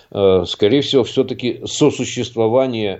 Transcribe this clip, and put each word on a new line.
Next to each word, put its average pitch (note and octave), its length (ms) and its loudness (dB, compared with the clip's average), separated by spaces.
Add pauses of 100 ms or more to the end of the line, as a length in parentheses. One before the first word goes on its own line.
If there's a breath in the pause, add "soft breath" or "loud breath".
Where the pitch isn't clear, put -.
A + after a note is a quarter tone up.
(120 soft breath)
Э, F#2+ 340 4
скорее A2 360 2
всего, C3+ 220 2
все-таки B2+ 640 -4
сосуществование A2+ 1300 -2